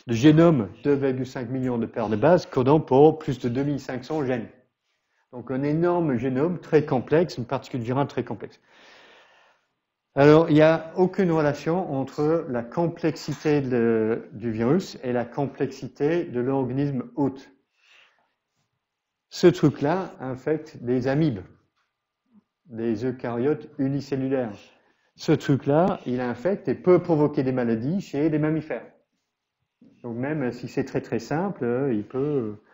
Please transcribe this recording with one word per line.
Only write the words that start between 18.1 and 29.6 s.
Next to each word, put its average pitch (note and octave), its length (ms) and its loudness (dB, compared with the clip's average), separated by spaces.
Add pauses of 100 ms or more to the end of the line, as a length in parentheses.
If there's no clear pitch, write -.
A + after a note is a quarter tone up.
Ce - 180 4
truc-là D#3+ 640 2 (100)
infecte C3 600 -6
des B2 280 0
amibes, C#3 320 0 (1300)
des A2+ 380 -4
eucaryotes B2+ 600 -4 (100)
unicellulaires. C3+ 760 -2 (640)
Ce - 160 0
truc-là, D3 720 2
il B2+ 160 -4
infecte B2+ 480 -4
et F3+ 60 0
peut F3+ 240 4
provoquer D3+ 440 2
des C3 80 0
maladies B2+ 480 0
chez D3+ 300 -2
des D3+ 100 0
mammifères. D3+ 460 -4 (1200)